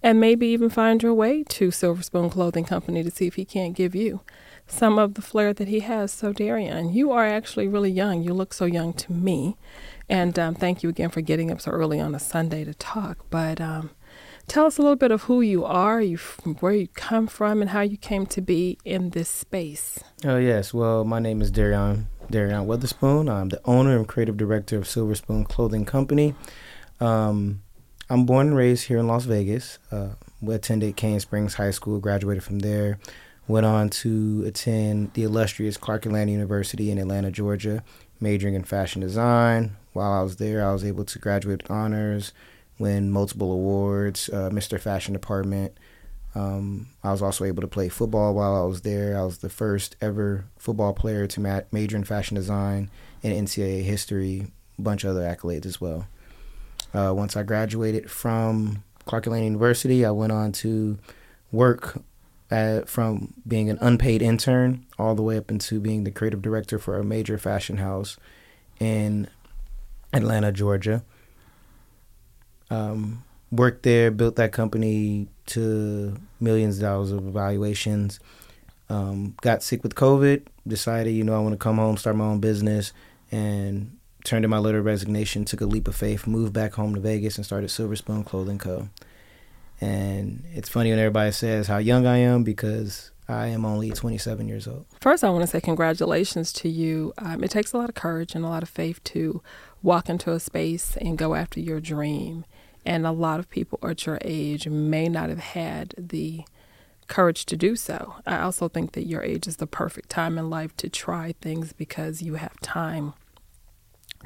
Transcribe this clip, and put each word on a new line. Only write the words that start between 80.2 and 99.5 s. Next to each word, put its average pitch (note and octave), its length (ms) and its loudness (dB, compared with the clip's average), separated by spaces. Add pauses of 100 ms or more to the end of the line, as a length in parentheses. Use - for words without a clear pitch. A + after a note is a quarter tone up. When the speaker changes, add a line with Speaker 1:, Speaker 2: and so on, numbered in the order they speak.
Speaker 2:
decided, A2+ 460 -2
you A2 140 2
know, A2 100 2
I G#2+ 40 2
wanna G#2+ 180 0
come A2 200 2
home, A2 200 2
start A2 180 0
my G#2+ 100 0
own G#2+ 140 2
business, G#2+ 540 2 (360)
and G2+ 600 -2 (320)
turned A2+ 200 0
in A2 80 2
my A2 60 2
letter G#2+ 220 2
of G#2 40 0
resignation, G#2 600 0
took G#2+ 160 -4
a A2 40 0
leap A2 220 0
of G#2+ 80 -2
faith, G#2+ 320 -2
moved A2 240 0
back G#2+ 220 -2
home G#2+ 200 -2
to G2+ 60 -4
Vegas, G#2+ 380 -2
and G#2 80 -6
started G2+ 240 -4
Silver G#2+ 260 -4
Spoon G#2+ 300 -4
Clothing F#2+ 320 -4
Co. F#2 320 -6 (880)
And G2 640 -4 (100)
it's - 140 -8
funny A#2 220 0
when A2 100 4
everybody G#2+ 320 2
says G#2+ 360 0
how G2+ 100 2
young B2 280 4
I B2 120 6
am B2 260 6
because G#2+ 680 -4 (180)
I A#2 180 -2
am A2+ 160 -2
only G#2+ 280 -2
twenty-seven A2 580 -4
years G#2+ 180 -8
old. B2+ 180 -12 (140)
Speaker 1:
First, D4+ 240 4
I G#3 60 6
wanna F3 180 2
say E3 140 -2
congratulations E3 920 0
to - 140 -4
you. D#3+ 520 -2
Um, E3 220 -6
it G3 100 -2
takes G#3 200 -2
a B3+ 60 -2
lot A#3+ 100 -2
of A#3 80 -8
courage E3 400 -6
and E3 80 -4
a E3 60 -4
lot E3 140 -4
of E3 60 -10
faith E3 360 -6
to D#3+ 360 -4 (400)